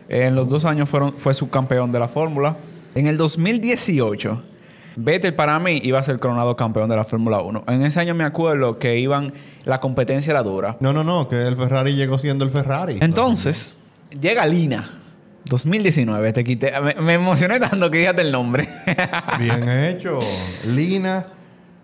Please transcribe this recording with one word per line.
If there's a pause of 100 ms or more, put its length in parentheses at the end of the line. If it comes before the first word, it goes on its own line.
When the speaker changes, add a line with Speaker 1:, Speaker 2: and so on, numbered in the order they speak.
Speaker 1:
Eh,
en
los
dos
años
fueron,
fue
subcampeón
de
la
Fórmula. (380)
En
el
dos
mil
dieciocho, (520)
Vettel
para
mí
iba
a
ser
coronado
campeón
de
la
Fórmula
uno.
En
ese
año
me
acuerdo
que
iban, (320)
la
competencia
era
dura.
Speaker 2:
No,
no,
no,
que
el
Ferrari
llegó
siendo
el
Ferrari.
Speaker 1:
Entonces, (440)
llega
Lina. (460)
Dos
mil
diecinueve,
te
quité.
Me,
me
emocioné
tanto
que
dijiste
el
nombre. (200)
<laughs>
Speaker 2:
Bien
hecho. (500)
Lina. (580)